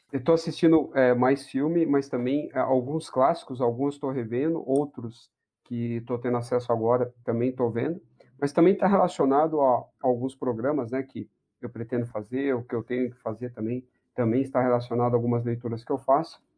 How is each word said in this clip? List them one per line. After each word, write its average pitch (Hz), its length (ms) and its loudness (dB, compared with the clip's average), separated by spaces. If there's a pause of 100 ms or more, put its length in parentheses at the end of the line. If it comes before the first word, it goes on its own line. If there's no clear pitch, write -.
(120)
Eu 135 120 -4
tô 165 100 4
assistindo, 160 600 2
é, 127 200 4
mais 127 340 2
filme, 160 380 0
mas 139 220 0
também, 135 460 -2
é, 135 60 -2
alguns 131 500 -2
clássicos, 131 520 0
alguns 131 380 0
tô 143 100 -4
revendo, 135 560 -2
outros 131 640 -4 (360)
que 117 360 -6
tô 120 160 -6
tendo 123 200 -2
acesso 120 340 -2
agora 120 420 0 (120)
também 120 260 -2
tô 127 180 0
vendo. 131 320 -4 (380)
Mas 143 140 -2
também 180 220 6
tá 190 120 0
relacionado 156 760 2
a, 135 180 4
a 127 60 -10 (220)
alguns 127 280 -2
programas, 123 560 -2
né, 131 120 -4
que 107 260 -12 (320)
eu 120 80 -10
pretendo 117 380 -4
fazer, 127 480 -4
o 117 80 -4
que 123 100 -8
eu 113 100 -2
tenho 123 280 -4
que 123 100 -20
fazer 120 320 -6
também, 117 320 -6 (300)
também 120 260 2
está 131 200 -2
relacionado 120 520 0
a - 20 2
algumas 117 300 0
leituras 117 400 -4
que - 60 -8
eu 139 80 0
faço. 151 420 0 (160)